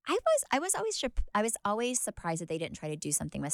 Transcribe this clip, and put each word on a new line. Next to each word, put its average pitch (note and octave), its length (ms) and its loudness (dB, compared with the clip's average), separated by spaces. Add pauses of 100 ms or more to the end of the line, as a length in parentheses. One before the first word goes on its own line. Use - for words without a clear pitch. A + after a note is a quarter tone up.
I D4 60 0
was, D5 380 4
I B3+ 80 4
was F4+ 160 2
always A4+ 240 -2
sup-, - 220 -2 (140)
I G#3 80 6
was A3+ 120 2 (100)
always A#3 360 0
surprised E3+ 400 -4
that E3+ 80 -8
they D#3+ 80 -4
didn't D#3 220 -4
try D#3 100 -6
to D3+ 80 -4
do D3+ 160 -4
something D3+ 300 -2
with D3 120 -2